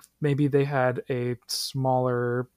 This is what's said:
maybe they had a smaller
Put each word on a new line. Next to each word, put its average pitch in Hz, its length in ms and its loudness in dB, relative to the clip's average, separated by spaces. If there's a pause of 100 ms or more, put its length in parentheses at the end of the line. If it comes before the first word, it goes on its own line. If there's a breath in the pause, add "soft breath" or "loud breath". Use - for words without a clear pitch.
(200)
maybe 143 260 2
they 139 160 4
had 131 460 0
a 123 260 -2 (120)
smaller 127 1080 0